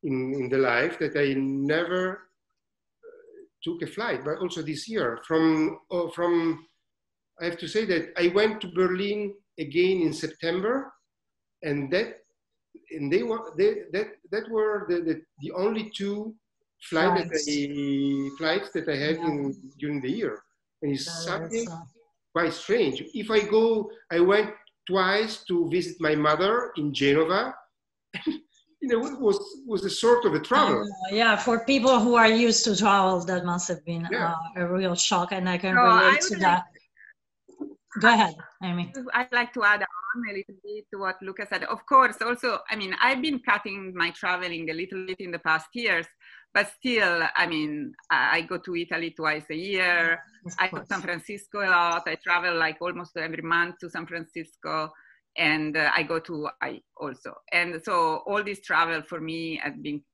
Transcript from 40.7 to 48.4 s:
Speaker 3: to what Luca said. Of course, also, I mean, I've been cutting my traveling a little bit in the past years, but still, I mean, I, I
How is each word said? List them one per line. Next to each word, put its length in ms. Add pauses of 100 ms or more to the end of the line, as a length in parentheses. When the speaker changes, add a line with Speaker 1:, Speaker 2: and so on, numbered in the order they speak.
Speaker 3:
to 60
what 200
Luca 300
said. 140
Of 200
course, 380
also, 380 (100)
I 60
mean, 260
I've 180
been 200
cutting 540
my 180
traveling 580
a 20
little 340
bit 140
in 100
the 100
past 340
years, 320 (480)
but 240
still, 440 (140)
I 100
mean, 460 (180)
I, 280
I 40